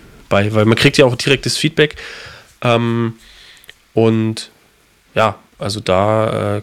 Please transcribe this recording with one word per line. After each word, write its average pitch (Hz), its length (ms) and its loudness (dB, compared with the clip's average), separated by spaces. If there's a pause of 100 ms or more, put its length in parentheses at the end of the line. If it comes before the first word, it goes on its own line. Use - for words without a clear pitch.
(280)
bei, 104 240 0
weil 107 140 4
man 117 100 4
kriegt - 220 2
ja 143 80 6
auch 120 100 2
direktes 127 400 -2
Feedback. 151 400 -2 (640)
Ähm, 117 540 0 (800)
und 110 560 0 (640)
ja, 107 220 0 (220)
also 104 220 -6
da, 104 760 0
äh, 107 60 -8